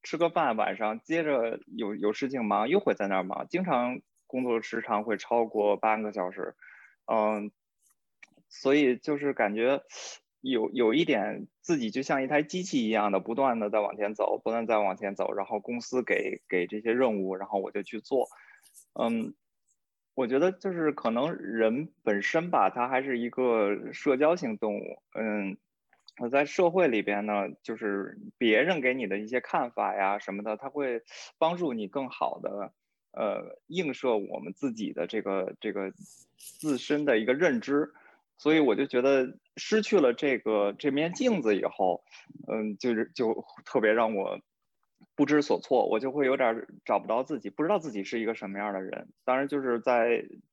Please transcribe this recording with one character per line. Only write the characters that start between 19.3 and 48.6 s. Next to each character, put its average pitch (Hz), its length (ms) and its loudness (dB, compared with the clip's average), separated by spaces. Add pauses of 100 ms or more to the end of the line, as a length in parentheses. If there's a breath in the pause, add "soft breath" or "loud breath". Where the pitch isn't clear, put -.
我 131 120 0
觉 131 120 2
得 180 140 4
就 190 200 -6
是 156 200 0
可 123 180 -2
能 139 240 0
人 113 580 0 (100)
本 107 200 0
身 170 280 0
吧， 117 200 4
他 123 180 -2
还 131 140 0
是 131 160 -2
一 117 120 -4
个 113 600 2
社 143 240 2
交 156 200 4
性 117 220 -6
动 104 200 -2
物。 - 240 -12 (120)
嗯， 104 420 -2 (640)
我 120 80 -4
在 139 160 2
社 170 260 2
会 170 180 4
里 110 140 2
边 104 240 -2
呢， 101 220 0 (140)
就 113 140 -8
是 101 420 -4 (200)
别 110 240 4
人 170 180 2
给 127 140 2
你 123 120 -4
的 98 120 -2
一 107 80 -8
些 120 140 -2
看 135 300 -2
法 101 240 -2
呀 101 240 0
什 95 160 -8
么 101 80 -6
的， 107 140 -4
他 135 120 -12
会 131 340 -4 (360 loud breath)
帮 165 180 2
助 165 160 -2
你 107 160 -4
更 131 200 -6
好 - 340 -4
地， 101 300 -6 (400)
呃， 101 460 -4 (100)
映 156 260 -4
射 120 220 2
我 101 240 -4
们 87 120 -10
自 131 200 -4
己 110 200 -6
的 85 140 -4
这 110 160 -4
个， 95 380 -2
这 107 120 -6
个 98 200 -4 (440)
自 - 400 -4
身 147 280 -2
的 123 140 4
一 110 60 0
个 123 80 2
认 139 280 2
知。 143 320 0 (460 soft breath)
所 151 160 4
以 160 40 6
我 131 160 6
就 135 120 2
觉 127 160 2
得 135 360 4 (180)
失 214 260 2
去 208 180 4
了 123 120 6
这 135 240 0
个， 101 360 2
这 143 180 -2
面 156 220 0
镜 226 280 0
子 110 140 4
以 90 80 0
后， - 400 0 (460 loud breath)
嗯， 110 280 -4
就 120 160 -2
是， 110 220 -2
就 110 300 -2 (200)
特 - 160 -2
别 107 120 4
让 113 240 2
我 95 200 -2 (800)
不 143 100 4
知 147 180 4
所 - 180 0
措， 113 260 2
我 107 140 0
就 131 100 -4
会 139 160 0
有 131 100 2
点 127 120 2
儿 113 200 -4 (160)
找 104 140 2
不 92 80 -4
着 113 160 0
自 131 160 -6
己， 104 120 -8
不 151 120 -4
知 160 60 2
道 208 100 2
自 156 140 -6
己 98 100 -4
是 117 160 -4
一 113 60 -2
个 113 100 -2
什 101 160 -10
么 98 80 -8
样 104 140 -4